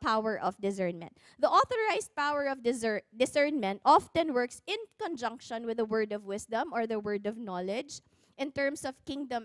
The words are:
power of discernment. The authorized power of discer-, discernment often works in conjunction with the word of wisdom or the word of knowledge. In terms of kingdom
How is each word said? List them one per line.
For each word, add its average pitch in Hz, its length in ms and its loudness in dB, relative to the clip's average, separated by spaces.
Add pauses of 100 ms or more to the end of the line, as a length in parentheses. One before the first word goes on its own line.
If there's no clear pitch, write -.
power 220 320 2
of 185 240 -2
discernment. 185 560 -4 (240)
The 269 80 2
authorized 427 720 4
power 285 320 0
of 269 80 -4
discer-, 226 560 0
discernment 254 720 2
often 320 480 6
works 247 320 -2
in 440 160 -4 (160)
conjunction 240 640 -6
with 233 160 -4
the 220 80 2
word 214 240 0
of 208 160 -6
wisdom 220 480 -4
or 226 160 0
the 220 80 0
word 208 240 -4
of 214 160 -4
knowledge. 202 640 -6 (360)
In 269 120 -4
terms 285 380 -2
of 262 160 -10
kingdom 254 400 -6